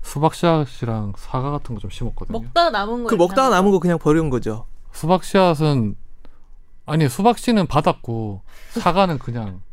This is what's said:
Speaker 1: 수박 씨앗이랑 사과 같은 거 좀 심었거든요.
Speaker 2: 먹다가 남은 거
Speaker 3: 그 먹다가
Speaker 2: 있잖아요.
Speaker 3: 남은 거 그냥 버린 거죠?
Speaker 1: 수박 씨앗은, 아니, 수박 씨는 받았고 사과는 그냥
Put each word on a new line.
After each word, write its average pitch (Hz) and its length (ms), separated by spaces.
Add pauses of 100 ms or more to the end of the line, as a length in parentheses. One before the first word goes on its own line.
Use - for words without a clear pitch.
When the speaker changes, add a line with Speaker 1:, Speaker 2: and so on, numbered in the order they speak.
Speaker 1:
수박 151 320
씨앗이랑 120 800
사과 131 360
같은 139 240
거 104 40
좀 101 100
심었거든요. - 480
Speaker 2:
먹다가 339 320
남은 226 340
거 226 40
Speaker 3:
그 226 60
먹다가 185 300
Speaker 2:
있잖아요. 254 60
Speaker 3:
남은 190 200
거 190 80
그냥 170 200
버린 156 300
거죠? 113 380 (260)
Speaker 1:
수박 175 320
씨앗은, 151 720 (920)
아니, 151 240
수박 214 300
씨는 214 280
받았고 113 760 (300)
사과는 185 460
그냥 110 420 (120)